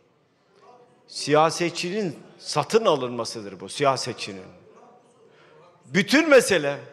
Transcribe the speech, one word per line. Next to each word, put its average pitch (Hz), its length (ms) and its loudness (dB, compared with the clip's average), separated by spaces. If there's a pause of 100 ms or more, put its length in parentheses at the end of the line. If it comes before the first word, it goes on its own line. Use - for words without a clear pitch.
(1080)
Siyasetçinin 170 1120 -2 (200)
satın - 460 0
alınmasıdır 120 760 -2
bu, 95 80 -12
siyasetçinin. 120 760 -4 (1400)
Bütün 202 440 2
mesele, 175 500 4 (140)